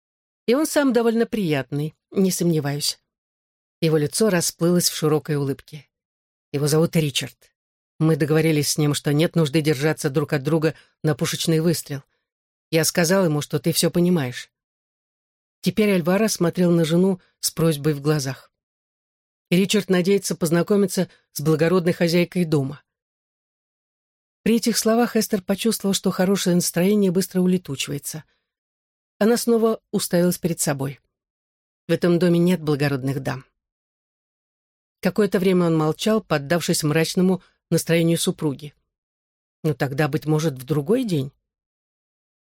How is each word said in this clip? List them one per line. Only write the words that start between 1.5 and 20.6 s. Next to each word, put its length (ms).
не 200
сомневаюсь». 680
Его 160
лицо 340
расплылось 580
в 80
широкой 400
улыбке. 520
«Его 140
зовут 300
Ричард. 560
Мы 160
договорились 560
с 80
ним, 160
что 180
нет 220
нужды 260
держаться 480
друг 240
от 120
друга 300
на 140
пушечный 440
выстрел. 420
Я 140
сказал 400
ему, 160
что 180
ты 140
все 180
понимаешь». 600
Теперь 300
Альваро 380
смотрел 420
на 140
жену 360
с 100
просьбой 440
в 60
глазах. 520
«Ричард 400
надеется 460
познакомиться 760